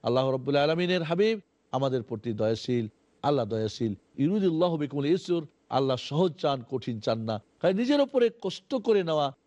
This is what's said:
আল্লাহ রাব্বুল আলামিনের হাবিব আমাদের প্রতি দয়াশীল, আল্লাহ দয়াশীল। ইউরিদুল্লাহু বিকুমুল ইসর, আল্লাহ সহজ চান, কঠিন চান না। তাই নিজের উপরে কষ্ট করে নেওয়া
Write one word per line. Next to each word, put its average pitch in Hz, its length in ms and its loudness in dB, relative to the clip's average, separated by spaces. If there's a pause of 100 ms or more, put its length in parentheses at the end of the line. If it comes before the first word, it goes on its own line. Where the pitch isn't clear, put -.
আল্লাহ 131 280 2
রাব্বুল 131 240 -2
আলামিনের 165 480 2
হাবিব 202 360 0 (320)
আমাদের 131 320 0
প্রতি 117 300 -6
দয়াশীল, 113 540 -2 (360)
আল্লাহ 131 220 2
দয়াশীল। 110 500 -4 (220)
ইউরিদুল্লাহু 170 600 2
বিকুমুল 139 280 -4
ইসর, 175 400 0 (240)
আল্লাহ 131 280 2
সহজ 160 400 0
চান, 139 340 0
কঠিন 120 280 -4
চান 113 200 0
না। 110 220 -4 (200)
তাই 185 120 4
নিজের 247 280 2
উপরে 254 280 4 (120)
কষ্ট - 340 -6
করে 208 280 2
নেওয়া 151 300 0 (140)